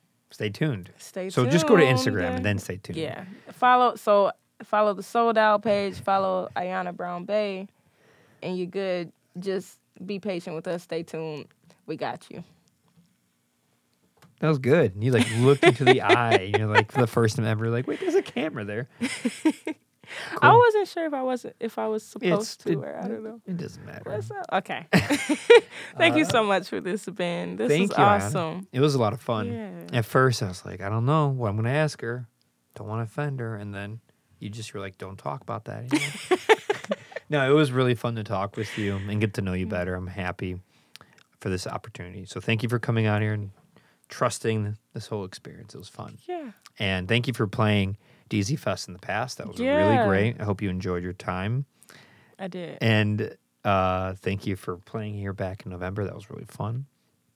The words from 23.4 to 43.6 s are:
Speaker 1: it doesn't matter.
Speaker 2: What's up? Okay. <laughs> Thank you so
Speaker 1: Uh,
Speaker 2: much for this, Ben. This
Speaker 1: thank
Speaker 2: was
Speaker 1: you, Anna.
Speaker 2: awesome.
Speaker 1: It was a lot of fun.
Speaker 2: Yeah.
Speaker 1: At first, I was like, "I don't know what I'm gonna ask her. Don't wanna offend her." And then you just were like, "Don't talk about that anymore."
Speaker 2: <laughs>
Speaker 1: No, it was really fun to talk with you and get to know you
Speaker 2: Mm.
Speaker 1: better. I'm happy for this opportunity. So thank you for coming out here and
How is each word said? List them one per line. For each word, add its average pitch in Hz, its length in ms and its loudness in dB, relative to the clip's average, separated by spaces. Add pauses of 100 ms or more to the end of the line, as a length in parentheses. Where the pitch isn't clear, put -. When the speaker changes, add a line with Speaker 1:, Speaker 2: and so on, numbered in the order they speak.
Speaker 1:
it 185 100 -6
doesn't - 260 -10
matter. - 280 -12
Speaker 2:
What's 208 180 -6
up? 403 240 -8
Okay. 175 360 -4
<laughs> - 40 2 (1040)
Thank 330 180 4
you 311 100 4
so 240 160 4
Speaker 1:
Uh, - 20 2
Speaker 2:
much 196 260 2
for 202 100 -4
this, 185 300 -4
Ben. 175 480 -4
This 220 120 0
Speaker 1:
thank 180 200 4
Speaker 2:
was - 80 -2
Speaker 1:
you, - 60 6
Anna. 202 220 4
Speaker 2:
awesome. 165 460 -4
Speaker 1:
It 123 80 -2
was 143 140 4
a 135 60 0
lot 107 140 2
of - 60 -8
fun. 107 320 -4 (400)
Speaker 2:
Yeah. 123 60 0
Speaker 1:
At 113 80 2
first, 131 380 4
I 107 60 -4
was 90 140 -12
like, 95 180 -12
"I 98 80 -6
don't 113 180 0
know 147 220 2
what 123 200 -2
I'm 101 60 -2
gonna 113 160 -2
ask 147 300 -2
her. 120 260 -6 (480)
Don't 104 120 -12
wanna 110 160 -4
offend 139 360 -6
her." 113 160 -6
And 101 180 -10
then 101 280 -10 (380)
you 113 100 -10
just 107 260 -12
were 104 40 -8
like, 98 200 -12
"Don't 98 180 -12
talk 143 240 -8
about 110 240 -10
that 113 260 -8
anymore." - 520 -2
Speaker 2:
<laughs> - 40 -6 (840)
Speaker 1:
No, 143 160 2
it 135 80 6
was 147 200 6
really 123 200 4
fun 117 220 -2
to 110 80 -4
talk 101 320 -4
with - 220 -6
you 101 180 0
and 98 240 -2
get 107 140 2
to - 80 -2
know 92 100 -2
you 92 160 -2
Speaker 2:
Mm. 90 40 -6
Speaker 1:
better. 90 240 -2
I'm 92 120 -8
happy 90 540 -6 (800)
for 104 80 -4
this 92 180 -4
opportunity. 92 560 -12
So - 160 -10
thank 113 240 -2
you 117 60 -4
for 120 100 0
coming 113 260 0
out 104 160 2
here 107 120 0
and 104 180 -6 (560)